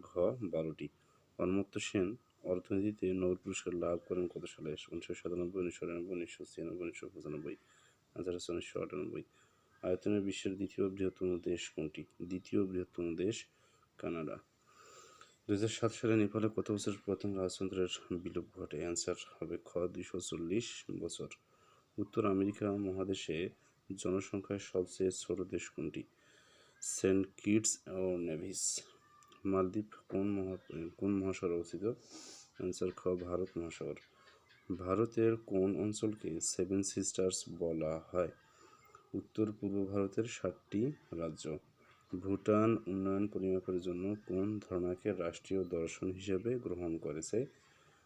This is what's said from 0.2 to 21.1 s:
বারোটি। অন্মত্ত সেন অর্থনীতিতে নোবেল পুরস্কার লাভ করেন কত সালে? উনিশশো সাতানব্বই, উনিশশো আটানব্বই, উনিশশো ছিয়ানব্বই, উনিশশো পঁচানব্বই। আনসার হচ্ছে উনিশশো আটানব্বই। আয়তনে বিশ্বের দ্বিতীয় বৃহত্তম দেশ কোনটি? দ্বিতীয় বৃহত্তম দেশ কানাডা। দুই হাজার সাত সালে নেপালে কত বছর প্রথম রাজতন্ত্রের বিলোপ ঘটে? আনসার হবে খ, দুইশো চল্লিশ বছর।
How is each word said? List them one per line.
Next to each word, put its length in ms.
বারোটি। 460
অন্মত্ত 400
সেন 380
অর্থনীতিতে 720
নোবেল 220
পুরস্কার 400
লাভ 240
করেন 200
কত 160
সালে? 320
উনিশশো 220
সাতানব্বই, 460
উনিশশো 260
আটানব্বই, 260
উনিশশো 320
ছিয়ানব্বই, 380
উনিশশো 320
পঁচানব্বই। 420
আনসার 200
হচ্ছে 180
উনিশশো 300
আটানব্বই। 400
আয়তনে 380
বিশ্বের 360
দ্বিতীয় 320
বৃহত্তম 500
দেশ 320
কোনটি? 340
দ্বিতীয় 420
বৃহত্তম 520
দেশ 300
কানাডা। 380
দুই 100
হাজার 120
সাত 240
সালে 240
নেপালে 400
কত 160
বছর 200
প্রথম 320
রাজতন্ত্রের 520
বিলোপ 320
ঘটে? 280
আনসার 280
হবে 240
খ, 140
দুইশো 420
চল্লিশ 640
বছর। 280